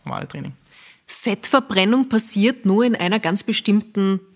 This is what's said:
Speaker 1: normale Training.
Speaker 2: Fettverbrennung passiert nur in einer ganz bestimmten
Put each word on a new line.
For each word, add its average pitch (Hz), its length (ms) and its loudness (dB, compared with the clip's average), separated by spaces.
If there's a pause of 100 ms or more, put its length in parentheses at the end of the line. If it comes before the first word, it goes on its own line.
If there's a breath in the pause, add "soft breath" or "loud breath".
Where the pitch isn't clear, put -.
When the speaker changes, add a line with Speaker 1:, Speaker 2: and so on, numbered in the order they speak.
Speaker 1:
normale - 240 -10
Training. 139 240 -12 (540 soft breath)
Speaker 2:
Fettverbrennung 233 1040 0
passiert 220 560 0
nur 196 180 4
in 247 120 2
einer 185 240 -2
ganz 185 240 -2
bestimmten 202 760 0 (160)